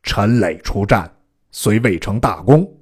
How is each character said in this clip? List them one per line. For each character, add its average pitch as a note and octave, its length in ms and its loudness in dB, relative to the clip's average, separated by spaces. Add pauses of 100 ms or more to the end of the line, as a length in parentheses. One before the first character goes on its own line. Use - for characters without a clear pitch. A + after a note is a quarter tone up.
陈 A2 380 0
累 E2 240 -2
出 G2+ 220 -4
战， F2+ 280 -2 (380)
虽 G#2+ 280 0
未 G2+ 180 0
成 G2+ 200 -6
大 G2 240 -2
功 D#3 240 4 (160)